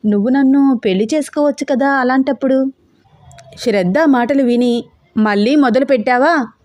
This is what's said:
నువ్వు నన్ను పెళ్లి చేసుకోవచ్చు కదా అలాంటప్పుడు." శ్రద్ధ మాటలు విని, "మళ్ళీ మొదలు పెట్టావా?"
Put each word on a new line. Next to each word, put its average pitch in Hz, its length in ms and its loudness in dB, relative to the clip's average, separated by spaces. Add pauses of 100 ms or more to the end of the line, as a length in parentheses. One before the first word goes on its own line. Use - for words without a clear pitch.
నువ్వు 208 240 0
నన్ను 269 560 2
పెళ్లి 196 280 0
చేసుకోవచ్చు 294 520 -2
కదా 277 260 -2
అలాంటప్పుడు." 262 800 0 (880)
శ్రద్ధ 202 460 -2
మాటలు 269 380 2
విని, 240 400 0 (340)
"మళ్ళీ 214 380 0
మొదలు 262 300 2
పెట్టావా?" 254 600 0 (180)